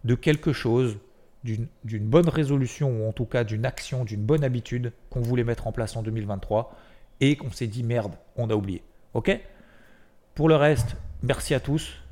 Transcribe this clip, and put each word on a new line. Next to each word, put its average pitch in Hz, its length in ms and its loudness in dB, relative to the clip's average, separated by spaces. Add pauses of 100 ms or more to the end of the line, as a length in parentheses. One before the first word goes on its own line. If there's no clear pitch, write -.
de 120 100 2
quelque 151 380 2
chose, 117 440 2 (460)
d'une, 113 240 -4 (160)
d'une 107 240 -4
bonne 165 220 6
résolution, 135 720 0
ou 110 80 0
en - 20 -4
tout 117 140 -4
cas 120 180 0
d'une 110 220 -2
action, 127 400 -4
d'une 104 180 -4
bonne 147 220 4
habitude 120 480 -2 (160)
qu'on 127 100 -4
voulait 120 240 2
mettre 117 240 -2
en 107 60 -6
place 113 240 -4
en 110 60 -6
deux 110 80 -4
mille 107 160 -4
vingt-trois, 104 460 -2 (460)
et 139 160 4
qu'on 131 160 -10
s'est 120 160 -4
dit, « 117 160 -6
Merde, 113 300 -2 (240)
on 117 120 -2
a 110 60 2
oublié. » 98 260 -2 (320)
Ok ? 190 240 2 (1000)
Pour 151 120 4
le 156 80 8
reste, 143 400 4 (260)
merci 135 320 0
à 131 60 2
tous. 151 360 -2 (160)